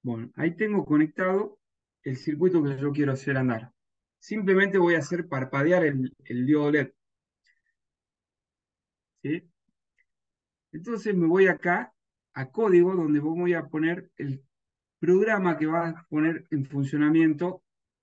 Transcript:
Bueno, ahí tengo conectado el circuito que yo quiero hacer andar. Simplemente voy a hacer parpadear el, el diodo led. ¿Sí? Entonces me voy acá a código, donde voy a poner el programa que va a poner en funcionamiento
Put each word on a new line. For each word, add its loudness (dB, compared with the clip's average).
Bueno, -8
ahí -2
tengo -2
conectado 0
el -6
circuito 0
que -2
yo -4
quiero 0
hacer -4
andar. -2
Simplemente 0
voy 4
a 0
hacer -6
parpadear 0
el, -2
el -4
diodo 2
led. 0
¿Sí? -8
Entonces -6
me 2
voy 6
acá -2
a -10
código, 4
donde 0
voy -2
a -4
poner -4
el -8
programa 2
que -2
va -2
a -14
poner -2
en -4
funcionamiento 0